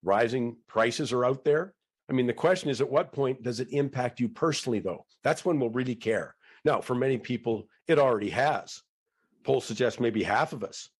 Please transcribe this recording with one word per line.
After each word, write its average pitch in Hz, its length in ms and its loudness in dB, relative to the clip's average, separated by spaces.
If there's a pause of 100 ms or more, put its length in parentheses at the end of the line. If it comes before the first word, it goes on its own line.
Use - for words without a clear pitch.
rising 117 520 2 (140)
prices 120 420 0
are 123 140 2
out 135 180 0
there. 156 300 2 (360)
I 143 40 -2
mean, 127 140 2
the 120 60 0
question 175 360 0
is, 120 100 -4
at 135 100 0
what 147 220 0
point 135 320 -2
does 117 160 -6
it 127 140 -6
impact 135 480 -2
you 117 80 0
personally, 131 500 -2
though? 87 260 -6 (160)
That's 156 220 0
when 165 160 2
we'll 120 100 0
really 127 260 -2
care. 110 380 -4 (300)
Now, 139 160 4
for 127 160 -4
many 131 220 2
people, 113 500 -4 (220)
it 160 100 6
already 113 300 2
has. 127 520 -2 (600)
Polls 135 220 0
suggest 117 340 -2
maybe 117 240 0
half 107 300 0
of 113 100 -8
us. - 240 -12 (120)